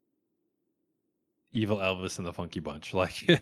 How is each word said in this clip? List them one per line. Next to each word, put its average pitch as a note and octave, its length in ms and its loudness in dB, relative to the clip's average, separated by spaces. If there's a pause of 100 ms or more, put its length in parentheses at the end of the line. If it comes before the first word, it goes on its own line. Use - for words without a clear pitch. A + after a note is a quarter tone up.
(1500)
Evil G#2+ 240 2
Elvis F#2+ 400 0
and F#2 100 -6
the E2+ 60 -6
Funky F2 260 -6
Bunch. D2+ 340 -8
<laughs> F#2+ 80 4
Like, - 400 4